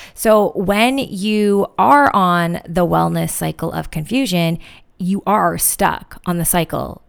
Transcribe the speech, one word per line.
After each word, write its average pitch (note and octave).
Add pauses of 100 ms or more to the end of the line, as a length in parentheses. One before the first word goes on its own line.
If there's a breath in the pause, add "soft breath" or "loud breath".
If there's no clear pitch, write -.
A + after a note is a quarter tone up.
(140 loud breath)
So G#3+
when G#3
you G3+ (100)
are C4+
on F3
the F3
wellness E3
cycle D#3+
of D#3+
confusion, F3 (380 loud breath)
you F#3+
are F3
stuck -
on F3
the E3+
cycle D3+